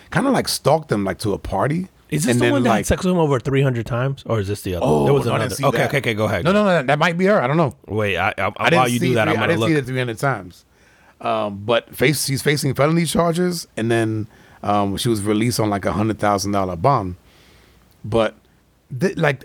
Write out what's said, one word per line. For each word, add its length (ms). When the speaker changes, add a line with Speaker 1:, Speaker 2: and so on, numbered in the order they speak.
Speaker 1:
kinda, 200
like, 160
stalked 440
him, 120
like, 160
to 140
a 40
party. 500
Speaker 2:
Is 140
this 80
Speaker 1:
And 80
Speaker 2:
the 60
Speaker 1:
then, 80
Speaker 2:
one 100
that 60
Speaker 1:
like 80
Speaker 2:
had 80
sex 180
with 100
him 60
over 180
three 240
hundred 240
times, 400
or 140
is 80
this 140
the 140
other? 120
Speaker 1:
Oh, 160
Speaker 2:
There 100
was 120
Speaker 1:
no, 80
I 20
Speaker 2:
another. 140
Speaker 1:
didn't 80
see 80
Speaker 2:
Okay, 140
Speaker 1:
that. 100
Speaker 2:
okay, 80
okay, 160
go 100
ahead. 220
Speaker 1:
No, 80
no, 100
no, 200
that 160
might 180
be 80
her. 160
I 60
don't 100
know. 180
Speaker 2:
Wait, 320
I, 200
I, 180
Speaker 1:
I 140
didn't 100
Speaker 2:
while 80
you 120
Speaker 1:
see 100
Speaker 2:
do 60
that, 120
Speaker 1:
it, 40
Speaker 2:
I'm 60
Speaker 1:
I 40
Speaker 2:
gonna 60
Speaker 1:
didn't 120
Speaker 2:
look. 100
Speaker 1:
see 60
it 100
three 120
hundred 200
times. 460
Um, 460
but 280
face, 320
she's 160
facing 340
felony 300
charges, 680
and 160
then, 360
um, 320
she 140
was 120
released 380
on, 100
like, 140
a 80
hundred 260
thousand 360
dollar 240
bond. 400
But, 300
the, 260
like, 300